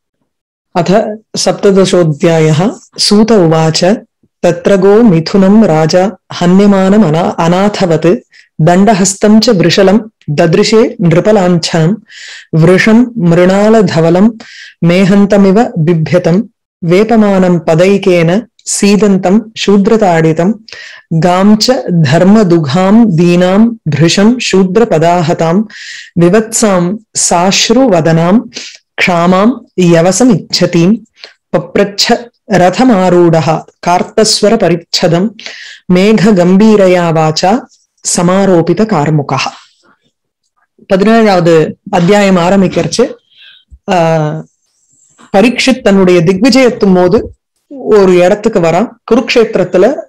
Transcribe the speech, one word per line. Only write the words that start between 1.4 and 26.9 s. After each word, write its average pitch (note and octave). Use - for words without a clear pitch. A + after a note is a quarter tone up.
సూత G#3+
ఉవాచ, E3
"తత్ర F3
గో G3+
మిథునం G3
రాజా E3
హన్యమానం F#3+
అనా-, D#3+
అనాథవత్ F3+
దండహస్తం G3+
చ G#3+
వృషలం F#3+
దదృశే G#3
నృపలాంఛనం F3
వృషం A3
మృణాలధవలం F#3
మేహంతమివ G3
బిభ్యతం E3+
వేపమానం F#3+
పదైకేన F3+
సీదంతం G3+
శూద్రతాడితం F#3+
గాం F#3+
చ B3
ధర్మదుఘాం F3+
దీనాం F3+
భృశం F3+
శూద్రపదాహతాం F3+
వివత్సాం F#3+